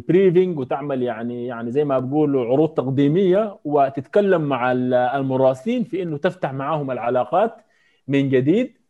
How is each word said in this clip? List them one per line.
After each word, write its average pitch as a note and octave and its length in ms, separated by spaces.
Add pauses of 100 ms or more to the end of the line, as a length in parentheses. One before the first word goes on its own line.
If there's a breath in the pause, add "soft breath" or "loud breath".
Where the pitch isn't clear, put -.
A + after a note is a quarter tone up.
بريفنج F3+ 500
وتعمل C#3 440
يعني، A#2+ 440
يعني A#2 240
زي C#3+ 140
ما C#3 140
بقول C#3 380
عروض C3 320
تقديمية، D#3+ 960
وتتكلم D#3 800
مع B2+ 300
ال-، B2+ 220
المراسلين C3 880
في F#3+ 180
إنه D#3+ 140
تفتح D3 360
معاهم C#3 380
العلاقات B2+ 680 (520)
من C#3 200
جديد D3 440 (180)